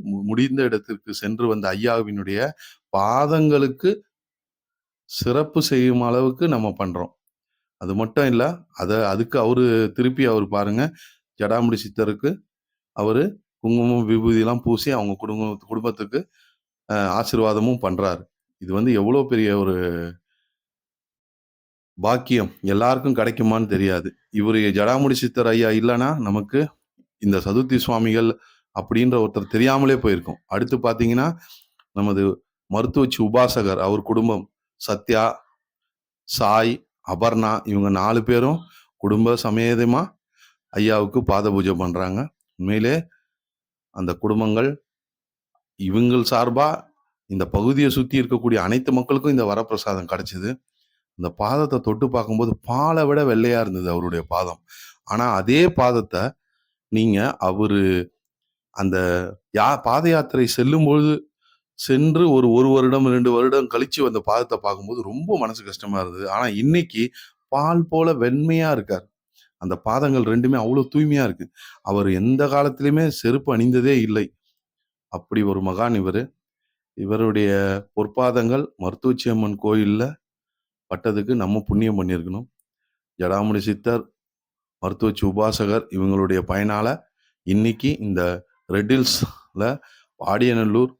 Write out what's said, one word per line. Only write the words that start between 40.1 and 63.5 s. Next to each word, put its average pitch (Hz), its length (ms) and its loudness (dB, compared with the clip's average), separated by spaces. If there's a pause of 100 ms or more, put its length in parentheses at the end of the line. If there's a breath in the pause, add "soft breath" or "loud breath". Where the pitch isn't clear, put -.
ஐயாவுக்கு 107 500 0
பாத 104 280 2
பூஜை 95 240 2
பண்றாங்க. 92 460 -4 (380)
உண்மையிலே 107 360 0 (1040)
அந்த 90 180 -4
குடும்பங்கள், 107 560 0 (1120)
இவங்கள் 117 500 2
சார்பா 123 380 2 (640)
இந்த 95 160 -2
பகுதியை 135 440 2
சுத்தி 131 280 -2
இருக்கக்கூடிய 117 380 0
அனைத்து 113 360 0
மக்களுக்கும் 135 440 0
இந்த 120 80 2
வரப்பிரசாதம் 101 640 -4
கிடைச்சது. 95 400 -6 (680)
இந்த 87 100 -6 (100)
பாதத்தை 131 420 0
தொட்டு 110 300 -2
பார்க்கும்போது 113 460 -2
பாலை 151 500 -2
விட 143 180 2
வெள்ளையா 117 360 2
இருந்தது 92 300 -4
அவருடைய 85 380 -4
பாதம். 87 320 -4 (440 loud breath)
ஆனா 113 300 -2
அதே 113 340 2
பாதத்தை 120 540 0 (680)
நீங்க 110 260 2 (180)
அவரு 98 440 0 (960)
அந்த 95 200 0 (640)
யா-, 127 240 2
பாத 131 260 0
யாத்திரை 147 380 2
செல்லும் 147 400 2
பொழுது 151 280 4 (640)
சென்று 156 520 2
ஒரு, 131 200 4
ஒரு 127 180 6
வருடம், 131 380 4
ரெண்டு 123 260 2
வருடம் 127 380 2